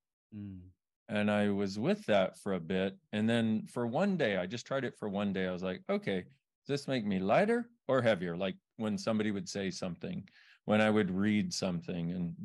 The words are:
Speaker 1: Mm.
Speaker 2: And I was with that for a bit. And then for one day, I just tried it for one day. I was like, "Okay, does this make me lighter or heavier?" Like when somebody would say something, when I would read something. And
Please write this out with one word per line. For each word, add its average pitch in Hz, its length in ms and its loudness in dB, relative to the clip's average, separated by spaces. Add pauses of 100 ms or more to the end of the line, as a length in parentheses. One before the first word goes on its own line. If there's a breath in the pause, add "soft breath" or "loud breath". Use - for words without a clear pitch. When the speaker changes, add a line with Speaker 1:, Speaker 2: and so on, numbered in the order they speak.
(360)
Speaker 1:
Mm. 101 240 -10 (500)
Speaker 2:
And 104 220 2
I 104 180 4
was 101 300 -2
with 151 260 -2
that 98 320 4
for 101 160 -4
a 92 60 0
bit. 95 360 -2 (180)
And 107 140 2
then 110 380 2
for 120 220 -4
one 185 280 0
day, 113 220 2
I 90 80 0
just 117 220 -8
tried 135 180 -2
it 110 100 -6
for 107 140 -6
one 101 240 0
day. 92 140 0
I 92 40 -2
was 90 120 -6
like, 92 260 -4
"Okay, 196 320 -2
does - 460 -20
this 143 200 -4
make 131 160 -2
me 101 140 0
lighter 190 500 2 (200)
or 135 120 2
heavier?" 90 380 2
Like 95 200 -2 (200)
when 107 180 -2
somebody 107 360 0
would 98 180 -6
say 95 220 -4
something, 90 520 -8 (420 loud breath)
when 107 160 4
I 107 100 4
would 104 180 4
read 98 420 2
something. 87 600 -4
And 87 340 -4